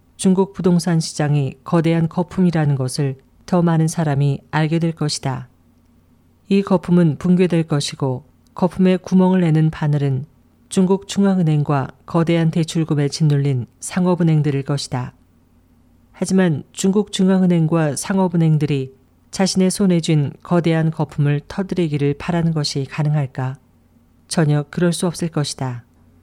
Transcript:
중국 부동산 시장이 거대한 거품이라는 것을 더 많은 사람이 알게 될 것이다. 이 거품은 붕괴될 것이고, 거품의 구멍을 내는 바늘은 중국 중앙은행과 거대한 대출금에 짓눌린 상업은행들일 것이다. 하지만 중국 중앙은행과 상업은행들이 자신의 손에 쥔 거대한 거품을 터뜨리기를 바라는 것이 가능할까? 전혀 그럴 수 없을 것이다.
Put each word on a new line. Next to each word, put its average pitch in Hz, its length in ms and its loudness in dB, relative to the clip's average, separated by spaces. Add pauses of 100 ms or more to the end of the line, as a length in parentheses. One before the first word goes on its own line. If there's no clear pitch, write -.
(180)
중국 190 380 0
부동산 175 440 0
시장이 147 640 -2
거대한 165 460 0
거품이라는 165 640 0
것을 131 440 -4 (260)
더 180 160 0
많은 165 260 2
사람이 143 540 -2 (100)
알게 156 280 0
될 165 140 -2
것이다. 135 560 -6 (1000)
이 196 140 2
거품은 175 560 2
붕괴될 175 460 2
것이고, 143 600 -4 (300)
거품의 185 440 2
구멍을 185 420 2
내는 156 280 4
바늘은 143 560 -2 (460)
중국 190 360 0
중앙은행과 156 840 0 (180)
거대한 165 440 0
대출금에 156 580 -2
짓눌린 139 580 0 (140)
상업은행들일 160 800 0
것이다. 135 500 -6 (1000)
하지만 185 500 0 (100)
중국 196 400 0
중앙은행과 170 840 2
상업은행들이 156 1000 0 (380)
자신의 185 380 0
손에 180 300 2
쥔 151 320 0 (100)
거대한 160 480 0
거품을 143 580 -2
터뜨리기를 151 640 -2
바라는 165 380 -2
것이 143 360 -4
가능할까? 139 680 -2 (680)
전혀 147 420 2
그럴 175 240 0
수 - 120 -4
없을 170 220 -4
것이다. 131 560 -6 (380)